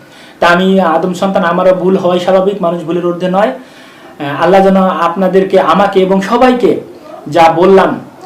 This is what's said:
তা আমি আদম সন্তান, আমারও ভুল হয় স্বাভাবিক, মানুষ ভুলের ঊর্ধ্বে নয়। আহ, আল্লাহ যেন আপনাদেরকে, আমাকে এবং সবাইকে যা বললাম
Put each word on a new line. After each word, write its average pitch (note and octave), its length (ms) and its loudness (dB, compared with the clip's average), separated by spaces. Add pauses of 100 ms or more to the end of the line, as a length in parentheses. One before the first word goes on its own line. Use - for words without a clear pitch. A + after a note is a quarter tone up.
(400)
তা E3+ 60 2
আমি F#3+ 340 2
আদম F3 340 -2
সন্তান, F#3+ 300 -2
আমারও F#3 300 2
ভুল F#3 220 0
হয় F3+ 220 -2
স্বাভাবিক, F#3+ 440 0
মানুষ E3+ 220 -4
ভুলের F3 220 -4
ঊর্ধ্বে F3 240 -4
নয়। G3 180 0
আহ, - 920 -12
আল্লাহ F#3+ 220 4
যেন F#3+ 120 2
আপনাদেরকে, F#3 840 0
আমাকে F#3+ 400 0
এবং F#3+ 200 0
সবাইকে A#3+ 600 0 (480)
যা D#3+ 280 4
বললাম F3+ 440 2 (260)